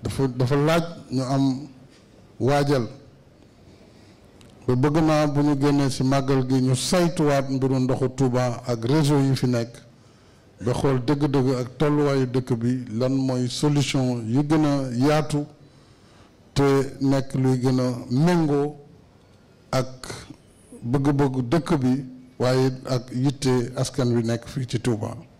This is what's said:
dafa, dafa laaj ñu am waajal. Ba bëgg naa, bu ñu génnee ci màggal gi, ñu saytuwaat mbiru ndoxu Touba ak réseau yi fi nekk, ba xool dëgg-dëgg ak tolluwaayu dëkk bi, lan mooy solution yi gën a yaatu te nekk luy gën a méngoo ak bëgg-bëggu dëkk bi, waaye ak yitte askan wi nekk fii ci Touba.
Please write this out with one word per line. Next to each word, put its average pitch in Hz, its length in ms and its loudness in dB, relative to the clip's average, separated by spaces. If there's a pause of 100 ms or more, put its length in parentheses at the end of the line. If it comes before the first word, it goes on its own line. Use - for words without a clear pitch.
dafa, 135 240 -2
dafa 127 280 0
laaj 160 280 2 (280)
ñu 131 120 -2
am 135 440 0 (720)
waajal. 135 480 0 (1800)
Ba 127 80 2
bëgg 147 280 2
naa, 156 240 2
bu 143 140 0
ñu 147 200 2
génnee 143 300 2
ci 127 120 -4
màggal 131 460 0
gi, 131 120 2
ñu 127 140 2
saytuwaat 151 760 0
mbiru 135 300 0
ndoxu 127 360 0
Touba 123 500 0
ak 117 200 -4
réseau 143 360 2
yi 135 140 2
fi 127 120 -2
nekk, 120 260 -2 (880)
ba 117 140 -2
xool 135 320 0
dëgg-dëgg 139 540 2
ak 123 180 -8
tolluwaayu 147 480 2
dëkk 127 320 -2
bi, 123 280 -2 (120)
lan 127 160 0
mooy 127 340 0
solution 131 800 0
yi 123 160 2
gën 151 220 2
a 139 240 0 (180)
yaatu 151 380 0 (1080)
te 139 460 2
nekk 135 360 0
luy 131 240 2
gën 127 200 0
a 127 140 -2 (160)
méngoo 147 680 2 (960)
ak 127 360 -6 (760)
bëgg-bëggu 135 680 0
dëkk 165 300 0
bi, 127 260 0 (360)
waaye 131 320 2 (140)
ak 123 280 -4
yitte 127 600 0
askan 127 400 -2
wi 120 80 2
nekk 113 240 -4
fii 131 200 -6
ci 117 120 -4
Touba. 107 360 -4 (240)